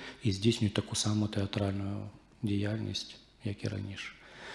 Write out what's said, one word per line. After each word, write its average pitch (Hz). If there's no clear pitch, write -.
і 101
здійснюють 107
таку -
саму 107
театральну 101
діяльність, 101
як 101
і 107
раніше. 101